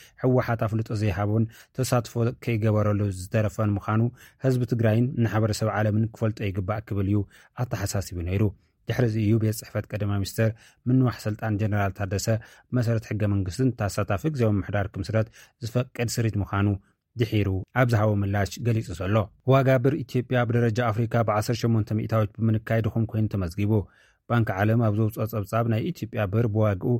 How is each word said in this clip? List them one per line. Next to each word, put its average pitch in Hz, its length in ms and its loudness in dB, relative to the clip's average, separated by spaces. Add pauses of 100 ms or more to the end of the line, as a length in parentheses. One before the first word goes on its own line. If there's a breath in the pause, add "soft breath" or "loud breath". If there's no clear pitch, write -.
(200 loud breath)
ህወሓት 123 440 0
ኣፍልጦ 113 300 -2
ዘይሃቦን 107 540 0 (260 loud breath)
ተሳትፎ 123 420 -2 (220)
ከይገበረሉ 104 760 2
ዝተረፈን 104 600 0
ምዃኑ 110 280 0 (400 loud breath)
ህዝቢ 127 240 2
ትግራይን 113 480 2
ንማሕበረሰብ 110 580 0
ዓለምን 107 380 0
ክፈልጦ 110 340 -4
ይግባእ 101 400 -4
ክብል 98 260 -2
እዩ 104 120 2 (360 loud breath)
ኣተሓሳሲቡ 101 640 -4
ነይሩ። 95 240 0 (420 soft breath)
ድሕሪ 123 180 0
እዚ 110 140 0
እዩ 107 180 4
ቤት 107 180 0
ጽሕፈት - 320 -8
ቀዳማይ 101 300 -4
ሚኒስተር 110 320 0 (360 loud breath)
ምንዋሕ 127 340 2
ስልጣን 107 380 -4
ጀነራል 101 360 0
ታደሰ 98 340 -4 (440 loud breath)
መሰረት 117 340 0
ሕገ 107 220 -4
መንግስትን 101 440 0
ተሳታፊ 101 560 -2
ግዜያዊ 120 240 2
ምምሕዳር 98 360 0
ክምስረት 110 400 -2 (320 loud breath)
ዝፈቅድ 120 500 -4
ስሪት 113 280 -2
ምዃኑ 101 300 0 (480 soft breath)
ድሒሩ 110 340 2 (240)
ኣብ 127 160 4
ዝሃቦ 107 260 4
ምላሽ 101 440 0
ገሊጹ 113 340 0
ዘሎ። 92 220 -2 (300)
ዋጋ 131 320 4
ብር 127 180 2
ኢትዮጵያ 127 480 -2
ብደረጃ 117 400 2
ኣፍሪካ 117 400 0
ብዓሰርተ 110 360 0
ሸሞንተ 113 340 2
ሚእታዊት 110 380 0
ብምንካይ 110 500 0
ድኹም 113 240 0
ኮይኑ 110 220 0
ተመዝጊቡ። 101 440 -2 (580 soft breath)
ባንኪ 117 240 2
ዓለም 107 280 2
ኣብ 107 140 2
ዘውፅኦ 110 300 -2
ጸብጻብ፣ 110 420 -2
ናይ 113 160 0
ኢትዮጵያ 117 420 -6
ብር 110 220 0
ብዋግኡ 104 520 0